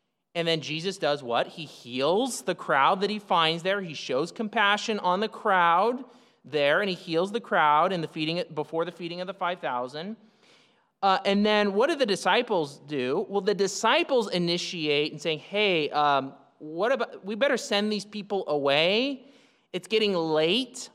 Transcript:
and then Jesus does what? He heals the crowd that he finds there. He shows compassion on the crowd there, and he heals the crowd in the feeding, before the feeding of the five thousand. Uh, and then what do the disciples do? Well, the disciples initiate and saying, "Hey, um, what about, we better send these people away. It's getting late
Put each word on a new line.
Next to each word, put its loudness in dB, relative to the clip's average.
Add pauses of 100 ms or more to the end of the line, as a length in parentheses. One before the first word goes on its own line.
(340)
and -2
then 2
Jesus -6
does 0
what? 0
He -12
heals -2
the -4
crowd 2
that 0
he -6
finds 2
there. -2
He -10
shows -4
compassion 0
on 0
the -2
crowd 2 (420)
there, 2
and -2
he -4
heals -2
the -4
crowd 4
in -2
the -4
feeding, -4 (120)
before -4
the -6
feeding -10
of -8
the -10
five -4
thousand. -6 (880)
Uh, 4
and 2
then 4
what 2
do 0
the 0
disciples 0
do? -2
Well, -2
the 0
disciples 0
initiate 0
and -12
saying, -4
"Hey, 0
um, 2 (260)
what -2
about, -4
we -8
better 2
send -2
these -4
people -6
away. 2 (500)
It's -8
getting 2
late 0